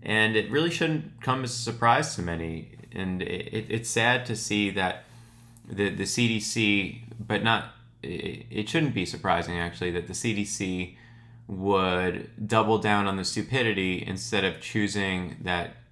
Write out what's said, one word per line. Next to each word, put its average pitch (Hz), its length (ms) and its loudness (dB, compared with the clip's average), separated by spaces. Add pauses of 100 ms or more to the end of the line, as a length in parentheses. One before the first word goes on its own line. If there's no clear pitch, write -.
And 110 320 4
it 104 140 2
really 156 200 2
shouldn't 156 500 -2
come 131 240 0
as 117 80 -4
a - 40 -6
surprise 120 580 2
to - 80 -4
many. 82 460 -4 (240)
And 92 300 -4
it, 87 300 -6
it, 107 180 -4
it's 113 200 -2
sad 120 360 2
to 113 100 -4
see 104 340 2
that 92 340 -2 (640)
the, 98 220 0
the 95 180 -2
C 120 220 2
D 113 100 2
C, 101 680 0 (140)
but 104 240 -2
not, 110 320 0 (280)
it, - 480 -8
it 107 180 -4
shouldn't 151 260 2
be 95 120 -2
surprising 87 520 0
actually, 87 340 -4
that 87 140 -4
the 90 80 -8
C 113 200 -2
D 101 100 0
C 92 540 -4 (500)
would 92 840 2 (160)
double 110 320 6
down 101 280 4
on 98 100 0
the 95 80 -2
stupidity 98 840 0
instead 95 380 -2
of 92 160 0
choosing 95 840 -2
that 87 340 -2 (160)